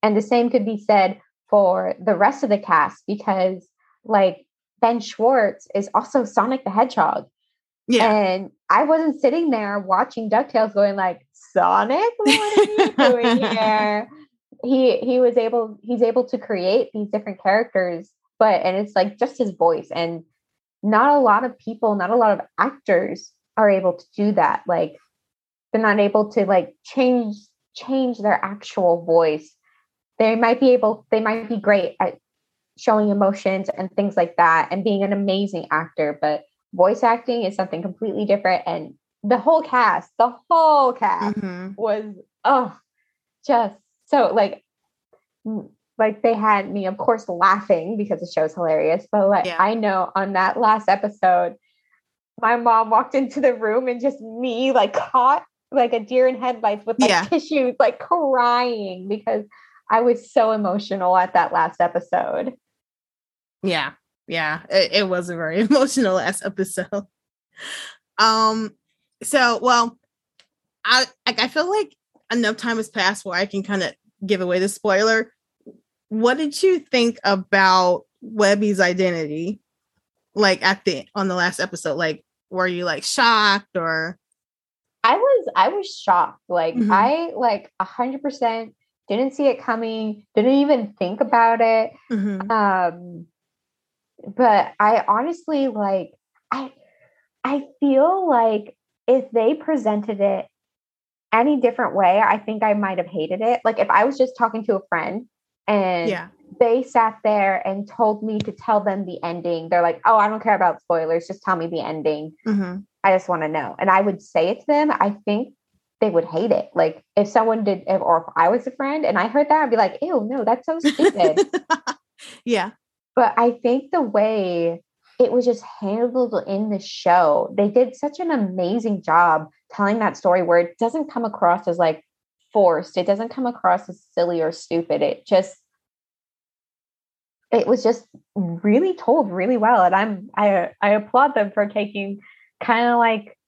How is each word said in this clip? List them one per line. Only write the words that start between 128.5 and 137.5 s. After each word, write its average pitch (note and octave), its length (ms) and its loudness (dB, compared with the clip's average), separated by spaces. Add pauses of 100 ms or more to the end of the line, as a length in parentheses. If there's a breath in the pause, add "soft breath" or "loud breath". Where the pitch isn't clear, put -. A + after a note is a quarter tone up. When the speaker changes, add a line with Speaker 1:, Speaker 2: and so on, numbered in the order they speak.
Speaker 1:
job D#3+ 440 2 (240)
telling G3+ 280 -2
that G3+ 160 -2
story F#3 260 2
where E3+ 180 4
it F3 180 -4
doesn't C#4+ 340 -4
come A#3 140 -6
across G3 420 0
as, E3+ 100 -4
like, D#3+ 260 0 (500)
forced. F3+ 440 2
It F3+ 80 -2
doesn't G#3 240 -2
come C4 160 -6
across F#3+ 440 -2
as - 240 -18
silly F3 280 0
or D#3+ 120 -2
stupid. E3 480 -4
It - 260 -4
just, F#3+ 300 0 (1900)